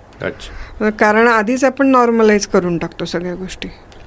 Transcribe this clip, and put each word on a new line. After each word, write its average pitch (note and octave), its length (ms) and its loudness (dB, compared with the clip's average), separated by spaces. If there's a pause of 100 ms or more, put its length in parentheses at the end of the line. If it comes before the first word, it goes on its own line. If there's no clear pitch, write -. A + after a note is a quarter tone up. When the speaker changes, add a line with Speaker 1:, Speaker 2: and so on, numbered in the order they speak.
(220)
Speaker 1:
अच्छा. - 680 -8
Speaker 2:
कारण G#3+ 380 2
आधीच A#3 360 2
आपण C4+ 240 0
नॉर्मलाइज A3+ 580 4
करून F3 320 0
टाकतो E3 280 -6
सगळ्या F3 300 -6
गोष्टी. F#3 320 -12 (400)